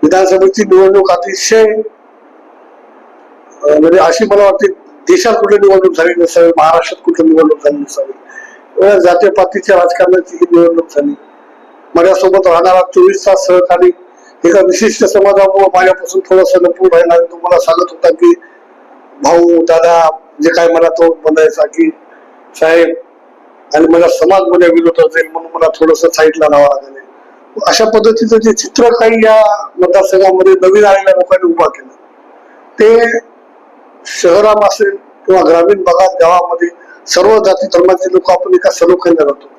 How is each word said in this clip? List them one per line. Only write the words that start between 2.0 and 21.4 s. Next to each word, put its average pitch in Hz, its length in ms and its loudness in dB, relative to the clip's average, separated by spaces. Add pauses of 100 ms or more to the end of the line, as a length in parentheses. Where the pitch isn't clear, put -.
अं, 151 180 2
म्हणजे 170 180 2
अशी 170 260 0
मला 202 180 0
वाटते 196 240 0 (400)
देशात - 260 0
कुठली 208 240 0
निवडणूक 190 400 2
झाली 170 200 0
नसावी, 170 400 2
महाराष्ट्रात 165 480 -2
कुठली 165 220 -2
निवडणूक 156 360 2
झाली 147 140 -2
नसावी, 403 340 -10 (680)
एवढ्या 196 220 2
जातीपातीच्या 185 760 -2
राजकारणाची 180 680 -2
ही 175 100 2
निवडणूक 170 380 2
झाली. 143 240 -4 (840)
माझ्यासोबत 185 520 2
राहणारा 180 340 2
चोवीस 185 440 0
तास 190 220 0
सहकारी 180 440 0 (540)
एका 170 140 2
विशिष्ट 190 460 0
समाजामुळे 196 680 2
माझ्यापासून 185 560 -2
थोडासा 185 320 2
लपून 175 260 0
राहिला 170 260 2
आणि 170 180 2
तो 175 40 -20
मला 175 240 -2
सांगत 165 300 -2
होता 170 200 -2
की, 170 240 2 (920)
"भाऊ, 170 400 2
दादा," 165 540 0 (240)
जे 160 80 0
काय 170 180 0
मला 165 220 0
तो 165 240 0
म्हणायचा 156 520 0